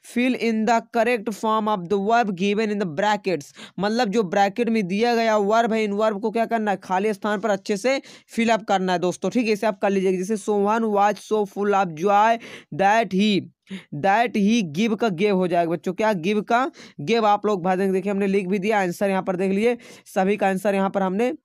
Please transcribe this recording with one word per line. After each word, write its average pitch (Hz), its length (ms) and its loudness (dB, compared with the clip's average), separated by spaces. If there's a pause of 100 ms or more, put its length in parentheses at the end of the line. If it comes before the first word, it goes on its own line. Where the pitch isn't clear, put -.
(160)
"Fill 247 260 0
in 220 280 0
the 233 120 2 (160)
correct 226 360 0 (100)
form 214 340 0
of - 80 -6
the 196 140 0 (100)
verb 226 220 2 (100)
given 208 320 0
in 202 100 -2
the 160 160 -6
brackets।" 196 560 -2 (240)
मतलब 214 300 0
जो 214 140 0
ब्रैकेट 202 460 0
में 226 180 0
दिया 220 280 0
गया 226 220 2
वर्ब 220 360 2
है, 220 100 0
इन 202 80 -2
वर्ब 208 300 0
को 226 100 -2
क्या 226 140 0
करना 220 260 -2
है, 190 120 -2
खाली 196 300 0
स्थान 208 260 -4
पर 214 100 -2
अच्छे 196 280 -2
से 262 240 -2 (260)
फिल 226 220 -2
अप 220 140 2
करना 185 300 0
है 175 60 0
दोस्तों, 180 300 -2
ठीक 226 180 -2
है, 220 60 2
इसे 214 140 -2
आप 208 140 -2
कर 202 80 0
लीजिएगा। 190 280 0
जैसे 190 200 -4
"Sohan 208 460 0
was 208 320 2 (180)
so 214 120 0 (120)
full 196 280 2
of - 20 -8 (160)
joy 214 360 4 (360)
that 196 400 2
he," 202 260 2 (540)
that 202 420 2
he 214 260 2 (120)
give 220 240 0
का 240 80 0
gave 202 240 0
हो 185 160 2
जाएगा 170 240 0
बच्चों, 175 220 -4
क्या 220 200 0
गिव 202 280 -2
का 247 300 0 (280)
गिव 220 260 0
आप 208 200 2
लोग 202 180 0
भर 185 140 2
देंगे। 190 160 0
देखिए 190 180 -2
हमने 196 160 0
लिख 196 200 0
भी 196 120 0
दिया 202 220 0
आंसर, 185 280 -2
यहाँ 190 140 0
पर 190 120 -4
देख 190 160 -2
लीजिए 226 260 0 (280)
सभी 202 320 0
का 202 100 0
आंसर 190 280 0
यहाँ 196 140 0
पर 196 140 0
हमने 208 300 0 (100)